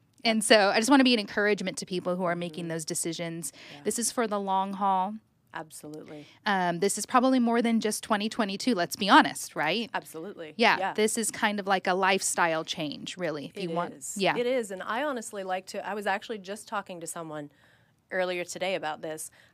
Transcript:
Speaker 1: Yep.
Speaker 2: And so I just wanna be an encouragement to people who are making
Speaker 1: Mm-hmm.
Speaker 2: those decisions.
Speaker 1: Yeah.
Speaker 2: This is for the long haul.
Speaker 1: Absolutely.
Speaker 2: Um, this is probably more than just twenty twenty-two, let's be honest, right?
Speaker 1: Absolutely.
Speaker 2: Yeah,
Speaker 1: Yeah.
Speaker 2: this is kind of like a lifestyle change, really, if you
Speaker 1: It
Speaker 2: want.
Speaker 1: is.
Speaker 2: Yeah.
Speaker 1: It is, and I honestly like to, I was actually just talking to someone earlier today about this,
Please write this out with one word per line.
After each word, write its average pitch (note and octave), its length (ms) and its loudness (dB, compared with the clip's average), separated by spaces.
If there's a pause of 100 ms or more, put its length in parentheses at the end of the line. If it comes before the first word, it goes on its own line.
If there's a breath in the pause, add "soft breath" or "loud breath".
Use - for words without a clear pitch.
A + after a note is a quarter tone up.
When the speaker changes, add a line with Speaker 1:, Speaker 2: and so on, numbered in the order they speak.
(240)
Speaker 1:
Yep. A#3 80 4
Speaker 2:
And A3 120 2
so G#3 260 8
I D#3+ 80 2
just A3+ 120 2
wanna C4+ 140 8
be B3 100 6
an A3 60 2
encouragement G3+ 580 0
to F#3+ 80 -10
people F3+ 300 -2
who F#3 80 -2
are E3+ 120 2
making F3 280 -6
Speaker 1:
Mm-hmm. D#3+ 80 -4
Speaker 2:
those D#3+ 120 -4
decisions. E3+ 680 -6 (220 loud breath)
Speaker 1:
Yeah. - 100 -18
Speaker 2:
This G#3+ 140 -2
is A3+ 140 -2
for A#3 140 0
the G#3 120 -2
long G3 360 0
haul. F#3+ 400 2 (400)
Speaker 1:
Absolutely. D3+ 720 -14 (180 soft breath)
Speaker 2:
Um, F3+ 360 2
this G3+ 180 2
is G#3 80 -6
probably C4 320 4
more A#3 240 4
than A3+ 180 2
just G#3+ 240 -2
twenty G#3+ 240 0
twenty-two, G#3 460 -2
let's F3 220 -2
be G3 120 -2
honest, - 480 6
right? F3+ 380 -2
Speaker 1:
Absolutely. E3 640 -10
Speaker 2:
Yeah, G#3+ 200 6
Speaker 1:
Yeah. F#3 140 -2
Speaker 2:
this G#3+ 240 2
is A3 140 -2
kind G#3 280 -2
of G3 80 -6
like F#3+ 200 2
a F#3 80 4
lifestyle F#3 680 2
change, - 520 -8
really, D#3 300 -4
if F#3+ 160 -10
you F3 80 -4
Speaker 1:
It E3 40 -4
Speaker 2:
want. E3+ 200 -4
Speaker 1:
is. - 240 -12
Speaker 2:
Yeah. F3 180 2
Speaker 1:
It A#3+ 100 0
is, A#3+ 240 -2
and F#3 120 -8
I A#3 220 -4
honestly A3 400 -6
like F#3 240 -6
to, G3 200 -8
I G3 60 -4
was G#3 120 -6
actually G#3+ 320 -4
just G3 300 -12
talking G3 320 -8
to E3 60 -12
someone D#3 440 -10 (600 soft breath)
earlier F3+ 340 -2
today F3+ 300 -4
about D3+ 260 -4
this, D#3 300 -8 (240 soft breath)